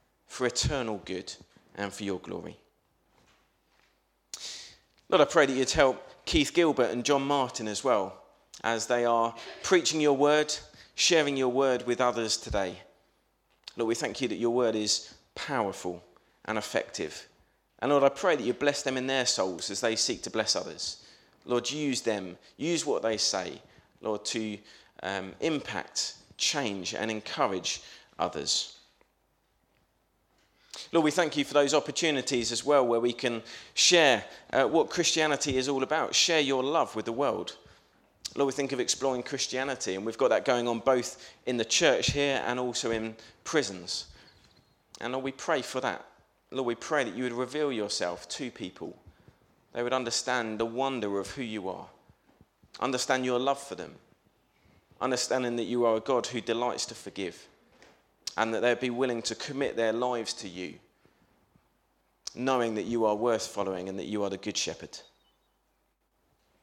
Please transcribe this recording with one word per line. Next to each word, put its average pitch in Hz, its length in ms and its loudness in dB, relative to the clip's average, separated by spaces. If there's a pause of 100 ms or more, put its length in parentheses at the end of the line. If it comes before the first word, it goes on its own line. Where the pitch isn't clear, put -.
(280)
for - 180 -2
eternal 117 580 -2
good 92 280 -8 (420)
and 98 180 -6
for 107 120 -10
your 92 160 -4
glory. 85 360 -12 (2500)
Lord, 160 140 8
I - 20 10
pray 151 220 6
that 135 60 2
you'd 127 180 2
help 135 380 4 (160)
Keith 147 300 2
Gilbert 143 360 6
and 120 140 -2
John 139 180 4
Martin 135 440 0
as 104 160 -4
well, 101 340 2 (480)
as 113 220 0
they 120 180 2
are 117 300 2 (280)
preaching 156 380 2
your 147 160 4
word, 151 380 4 (400)
sharing 147 420 4
your 131 140 2
word 127 360 2
with 123 140 0
others 117 360 2
today. 98 400 -2 (1000)
Lord, 117 120 0
we 113 60 2
thank 117 260 -4
you 127 80 0
that 104 80 -2
your 117 140 0
word 120 240 2
is 107 400 -2 (200)
powerful 95 680 -4 (420)
and 110 140 -2
effective. - 680 -4 (520)
And 131 100 0
Lord, 143 120 6
I 139 60 8
pray 170 280 2
that 127 60 -4
you 117 120 0
bless 143 280 0
them 131 140 -2
in 127 100 -4
their 131 200 0
souls 95 440 -2
as 98 100 -6
they 113 140 2
seek 110 280 -2
to - 80 -10
bless 110 260 0
others. - 460 -8 (420)
Lord, 120 260 0
use 143 300 -2
them, 95 360 -4 (200)
use 156 280 -2
what 127 180 0
they 110 160 0
say, 92 420 -2 (400)
Lord, 104 240 -4
to, 107 340 -4 (460)
um, 95 360 -6
impact, - 720 -4 (220)
change 101 580 -2
and 113 140 -2
encourage 107 760 -2 (360)
others. - 600 -2 (2250)
Lord, 165 120 6
we 151 60 6
thank 156 260 2
you 143 80 0
for - 100 -10
those 143 200 6
opportunities 139 760 0
as 117 140 -4
well 139 220 6
where 117 140 2
we 120 120 2
can 117 300 -4 (320)
share, 143 500 6 (280)
uh, 131 120 4
what 139 260 4
Christianity 156 680 0
is 131 120 0
all 135 140 0
about, 143 320 -2
share 165 260 4
your 135 240 2
love 139 320 0
with 107 80 -4
the 117 80 -4
world. 113 440 -2 (800)
Lord, 139 120 4
we 131 60 0
think 139 200 -2
of 127 80 -2
exploring 127 420 0
Christianity, 131 720 -4
and 98 100 -4
we've 110 140 -6
got 127 120 6
that 101 140 4
going 123 220 2
on 117 140 0
both - 520 0 (140)
in 127 100 0
the 113 80 2
church 151 460 4
here 143 340 0
and 123 140 0
also 127 320 -2
in 110 240 -2 (300)
prisons. 101 640 -2 (920)
And 120 120 -6
Lord, 131 120 -4
we 135 80 -4
pray 143 300 0
for 127 180 -4
that. 120 240 -4 (460)
Lord, 131 160 -2
we 120 80 0
pray 143 300 0
that 101 100 -6
you 120 80 -4
would 123 100 -2
reveal 131 400 -2
yourself 101 580 -4
to 131 200 -8
people. 90 460 -12 (760)
They 120 100 -4
would 120 100 -2
understand 120 640 -2
the 113 80 0
wonder 113 520 -2
of 98 120 -6
who 139 120 -8
you 107 260 -6
are, 92 180 -8 (920)
understand 131 440 0
your 123 140 2
love 139 200 0
for - 160 -12
them, 82 200 -12 (1080)
understanding 127 560 0
that 117 80 -2
you 120 200 0
are 113 120 4
a 113 40 0
God 120 260 0
who 120 140 -4
delights 117 460 -2
to 113 80 -14
forgive, - 520 -10 (920)
and 113 160 0
that 101 60 0
they'd 117 200 2
be 127 100 -2
willing 120 320 -2
to 110 120 -4
commit 139 420 -6
their 113 160 2
lives 120 420 -2
to 107 140 -12
you, 90 260 -10 (1600)
knowing 123 420 0
that 95 100 -4
you 113 180 0
are 107 100 4
worth 110 320 0
following 95 420 -4
and 95 100 -8
that 80 80 -6
you 104 160 -2
are 98 80 -2
the 95 80 -6
Good 101 180 -6
Shepherd. - 420 -6 (1600)